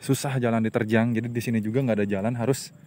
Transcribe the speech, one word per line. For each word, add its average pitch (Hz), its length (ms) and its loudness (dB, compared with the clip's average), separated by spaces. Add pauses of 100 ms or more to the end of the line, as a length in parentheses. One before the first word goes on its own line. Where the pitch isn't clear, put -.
susah 135 400 -2
jalan 113 240 2
diterjang. 113 480 2
Jadi 113 160 -2
di 117 140 -4
sini 117 180 0
juga 113 240 0
nggak 107 160 2
ada 104 60 0
jalan, 101 260 -2
harus 120 400 -2 (140)